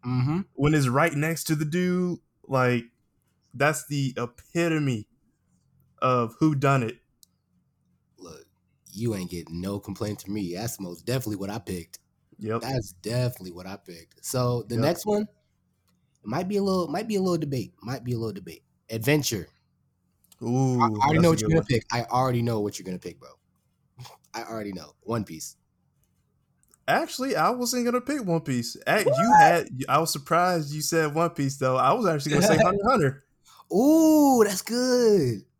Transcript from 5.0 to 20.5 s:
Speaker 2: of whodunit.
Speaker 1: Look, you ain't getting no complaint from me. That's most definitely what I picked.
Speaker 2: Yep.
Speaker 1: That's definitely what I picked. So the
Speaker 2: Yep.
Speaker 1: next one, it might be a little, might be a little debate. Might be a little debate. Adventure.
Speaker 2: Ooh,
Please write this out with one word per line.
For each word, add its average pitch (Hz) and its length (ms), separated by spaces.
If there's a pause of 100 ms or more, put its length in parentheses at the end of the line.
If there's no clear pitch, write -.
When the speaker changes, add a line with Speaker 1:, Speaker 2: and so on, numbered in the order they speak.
Speaker 2:
of 123 380
whodunit. 139 580 (1200)
Speaker 1:
Look, 78 260 (480)
you 110 240
ain't 90 160
getting 82 300
no 101 180
complaint 104 420
from 98 120
me. 92 220
That's - 240
most 87 260
definitely 120 320
what 98 120
I 107 100
picked. 90 400 (400)
Speaker 2:
Yep. 107 220
Speaker 1:
That's 127 300 (100)
definitely 117 500
what 90 140
I 95 120
picked. - 480
So 123 420
the 117 80
Speaker 2:
Yep. 117 80
Speaker 1:
next 170 220
one, 208 180
it 208 40 (1000)
might 165 220
be 202 80
a 196 60
little, 185 260
might 196 180
be 220 80
a 190 60
little 180 160
debate. 135 440
Might 120 220
be 123 80
a 117 60
little 113 160
debate. 87 300 (260)
Adventure. 113 580 (960)
Speaker 2:
Ooh, 127 380